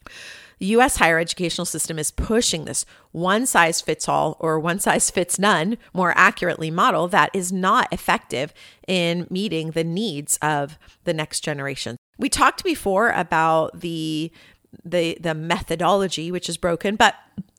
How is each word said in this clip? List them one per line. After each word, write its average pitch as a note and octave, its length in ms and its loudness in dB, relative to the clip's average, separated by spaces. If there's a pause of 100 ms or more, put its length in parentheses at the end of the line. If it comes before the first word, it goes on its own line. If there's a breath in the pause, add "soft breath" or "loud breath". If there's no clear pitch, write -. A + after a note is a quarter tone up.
(580 loud breath)
The F#3+ 80 -6
U A3+ 140 4
S C4 160 4
higher E3 220 4
educational F3 480 -4
system D#3+ 320 -4
is D3+ 120 -4
pushing F#3+ 540 0
this - 220 -6 (260 soft breath)
one-size-fits-all E3 1300 2
or D#3+ 180 0
one-size-fits-none, F3 1200 0 (160 loud breath)
more F3 240 0
accurately, F3 540 2
model F3+ 380 2
that F3 260 4
is F#3 180 -4
not G3 400 2
effective D#3+ 640 -2 (340 loud breath)
in F3 400 -2
meeting E3+ 440 -4
the E3 120 -2
needs E3 560 -4
of D3+ 380 -2 (260 soft breath)
the F3 80 0
next D#3 280 -6
generation. C#3 560 -6 (200)
We C#4 140 -2
talked - 340 2
before A3+ 460 2
about D#3+ 680 0
the, D#3+ 520 -4 (500 loud breath)
the, E3 380 0
the E3 140 -2
methodology, E3+ 1000 0
which F3+ 160 -6
is E3+ 80 -6
broken, F#3 400 -2
but A3 200 6 (420)